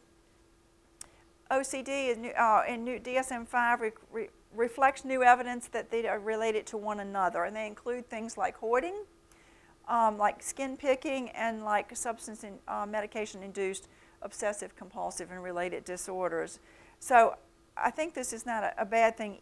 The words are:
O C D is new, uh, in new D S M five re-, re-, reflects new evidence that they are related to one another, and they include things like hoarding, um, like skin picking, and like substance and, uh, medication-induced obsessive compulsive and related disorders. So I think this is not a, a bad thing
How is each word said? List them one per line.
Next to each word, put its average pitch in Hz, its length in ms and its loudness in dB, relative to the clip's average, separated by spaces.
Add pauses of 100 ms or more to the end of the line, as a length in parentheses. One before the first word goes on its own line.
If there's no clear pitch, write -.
(1500)
O 269 120 2
C 269 200 -6
D 269 260 -2
is 240 80 2
new, 226 140 -8
uh, 220 360 6
in 233 180 -4
new 247 140 -4
D 254 180 -4
S 262 140 0
M 240 140 -6
five 240 360 2
re-, 220 120 -2 (180)
re-, 220 180 -6 (260)
reflects 254 500 2
new 262 180 2
evidence 247 460 6
that 226 220 -6
they 226 160 0
are 208 120 2
related 220 480 0
to - 120 -8
one 208 220 -4
another, 190 440 0
and 202 100 -4
they 214 120 -6
include 240 420 -8
things 226 300 -10
like 185 180 -2
hoarding, 320 480 0 (840)
um, 226 280 4
like 208 260 2
skin 269 340 -6
picking, 262 540 0
and 220 340 -4
like 208 300 0
substance 226 500 -8
and, 202 140 -12 (100)
uh, 208 180 -4
medication-induced 202 1000 -4 (340)
obsessive 208 540 -6
compulsive 180 540 -8
and 180 120 -12
related 180 420 -4
disorders. 180 760 -4 (400)
So 233 340 8 (420)
I - 140 0
think 311 240 -4
this 254 180 -6
is 226 140 -10
not 226 160 -2
a, - 200 -2
a - 20 -2
bad 226 320 4
thing 208 260 -8